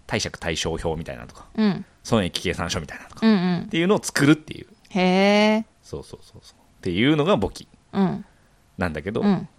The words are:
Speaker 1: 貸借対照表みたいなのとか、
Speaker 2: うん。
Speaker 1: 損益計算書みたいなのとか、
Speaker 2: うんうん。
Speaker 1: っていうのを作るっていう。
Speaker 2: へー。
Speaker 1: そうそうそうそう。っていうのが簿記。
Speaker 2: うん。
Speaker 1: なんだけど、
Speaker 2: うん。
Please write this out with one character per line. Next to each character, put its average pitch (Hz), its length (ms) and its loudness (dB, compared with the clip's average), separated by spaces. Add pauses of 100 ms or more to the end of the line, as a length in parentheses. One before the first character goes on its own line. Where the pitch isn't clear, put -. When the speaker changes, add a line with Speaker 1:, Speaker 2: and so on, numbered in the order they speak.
Speaker 1:
貸 - 180 -2
借 - 160 -8
対 82 180 -4
照 82 140 -4
表 80 240 -4
み 80 80 -8
た 67 100 -12
い - 20 -12
な 60 80 -14
の - 40 -16
と - 80 -20
か、 - 200 -20
Speaker 2:
う 220 80 0
ん。 196 220 0 (180)
Speaker 1:
損 110 200 2
益 - 180 -4
計 87 120 -2
算 85 160 -6
書 95 100 -4
み 76 80 -8
た - 80 -14
い - 40 -14
な - 60 -20
の - 40 -20
と - 60 -20
か、 220 120 0
Speaker 2:
う - 20 8
ん 214 40 6
う - 20 4
ん。 180 280 0
Speaker 1:
っ - 20 -10
て - 120 -6
い 165 60 2
う 180 40 0
の 202 80 4
を - 60 2
作 - 240 -2
る 151 80 8
っ - 20 4
て - 200 -6
い - 80 -16
う。 - 40 -20 (220)
Speaker 2:
へ 202 680 4
ー。 226 80 -4 (180)
Speaker 1:
そ - 160 -12
う - 40 -12
そ - 140 -20
う - 60 -20
そ - 140 -20
う - 60 -20
そ - 100 -20
う。 - 80 -20 (160)
っ - 40 -20
て 92 100 -4
い 113 200 4
う 160 40 2
の 143 100 2
が 196 100 4
簿 95 140 0
記。 - 180 -16 (260)
Speaker 2:
う 196 80 0
ん。 202 240 0 (520)
Speaker 1:
な 90 100 0
ん 78 60 -6
だ 76 80 -8
け 92 100 -6
ど、 120 100 -2
Speaker 2:
う 208 60 2
ん。 185 200 0 (120)